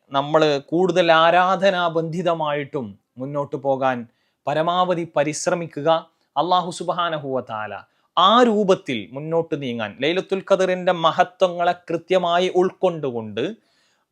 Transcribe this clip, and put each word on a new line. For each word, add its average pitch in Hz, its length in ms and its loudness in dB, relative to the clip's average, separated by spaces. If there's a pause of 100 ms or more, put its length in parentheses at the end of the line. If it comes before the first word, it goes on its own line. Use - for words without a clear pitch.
(120)
നമ്മൾ 147 540 2
കൂടുതൽ 175 460 2
ആരാധനാബന്ധിതമായിട്ടും 165 1900 0 (180)
മുന്നോട്ട് 143 380 -8
പോകാൻ 131 520 -2 (400)
പരമാവധി 170 680 0
പരിശ്രമിക്കുക. 160 960 -2 (280)
അല്ലാഹു 175 340 0
സുബ്ഹാനഹു 165 580 -4
വ 131 100 -4
തആല 107 400 -10 (380)
ആ 208 260 6
രൂപത്തിൽ 190 680 0
മുന്നോട്ട് 156 500 -4
നീങ്ങാൻ 117 400 -6
ലൈലത്തുൽ 180 500 -2
ഖദറിൻ്റെ 185 400 2
മഹത്വങ്ങളെ 175 800 2
കൃത്യമായി 175 840 0
ഉൾക്കൊണ്ടുകൊണ്ട് 151 1000 -2 (560)